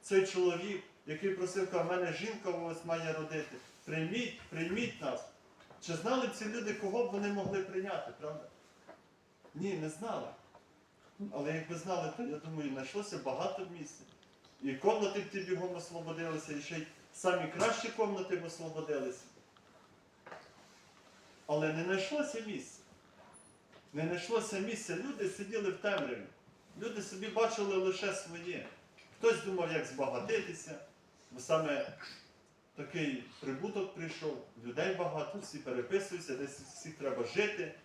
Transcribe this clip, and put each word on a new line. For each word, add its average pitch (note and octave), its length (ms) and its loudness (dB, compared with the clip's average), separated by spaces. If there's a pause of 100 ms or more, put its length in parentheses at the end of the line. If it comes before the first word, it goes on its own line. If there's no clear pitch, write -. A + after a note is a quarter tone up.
цей F#3+ 260 8
чоловік, F3+ 560 4 (220)
який F#3 280 0
просив, F3+ 380 0
каже, E3+ 120 4
«В E3 40 2
мене F3+ 260 2
жінка G#3 360 -2
ось E3+ 360 -2
має E3 280 2
родити, D3+ 440 -4 (280)
прийміть, E3+ 640 0
прийміть F3+ 520 0
нас». C3+ 240 -2 (560)
Чи E3+ 120 -2
знали A3+ 340 4
б - 80 -2
ці G#3+ 100 -4
люди, G#3 280 -2
кого G#3 300 2
б F#3+ 80 2
вони G3+ 160 2
могли G3 320 2
прийняти, F#3+ 600 -2
правда? D3+ 240 -6 (1120)
Ні, F#3+ 180 0
не D#3 160 0
знали. F#3+ 380 -4 (1040)
Але D3 240 0
якби D#3+ 200 -4
знали, E3 420 0
то, A#3+ 60 -2
я D3+ 120 -2
думаю, D3+ 340 -4
знайшлося D3 480 -4
багато C3+ 500 -2 (120)
місць. - 220 -12 (600)
І C3+ 120 0
комнати G3+ 460 4
б F3+ 100 -4
ті G3 100 -4
бігом F3+ 360 0
освободилися, E3 800 -4
і C#3+ 80 -4
ще D#3+ 140 -6
й D#3 120 -4 (260)
самі E3+ 440 2
кращі A3 320 4
комнати F#3+ 460 2
б E3 100 -2
освободилися. D3+ 760 -2 (2250)
Але D#3 260 4
не E3 100 0
знайшлося F#3+ 640 2
місця. - 320 -6 (1120)
Не D#3 140 2
знайшлося G3 520 2
місця. G#3 360 -2
Люди G3+ 340 0
сиділи G3+ 420 -2
в E3 60 -2
темряві. C3 460 0 (580)
Люди G#3 200 -2
собі F#3+ 260 -6
бачили G3+ 500 4
лише F#3 360 2
своє. E3+ 520 -6 (520)
Хтось A3+ 260 6
думав, F3+ 280 2
як D3 140 2
збагатитися, E3+ 880 0 (560)
бо B2 80 -12
саме D#3 540 2 (840)
такий C#3 480 0 (160)
прибуток F#3 560 -2
прийшов, D#3 500 -4 (200)
людей D#3+ 300 2
багато, D#3 440 -2
всі - 180 -10
переписуються, D3 800 0
десь C3+ 240 -4
всіх - 360 -12
треба B2 280 0
жити. F3 480 2 (140)